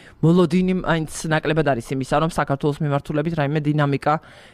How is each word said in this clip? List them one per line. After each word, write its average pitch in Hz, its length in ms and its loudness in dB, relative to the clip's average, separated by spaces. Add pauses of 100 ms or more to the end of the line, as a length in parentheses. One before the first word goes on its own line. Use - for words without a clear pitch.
(220)
მოლოდინი 180 520 4 (120)
მაინც 156 260 -2 (220)
ნაკლებად 156 400 0
არის 117 200 -6
იმისა, 135 280 -2
რომ 160 80 0
საქართველოს 143 520 -2
მიმართულებით 151 580 -2
რაიმე 147 220 0
დინამიკა, 147 520 0 (400)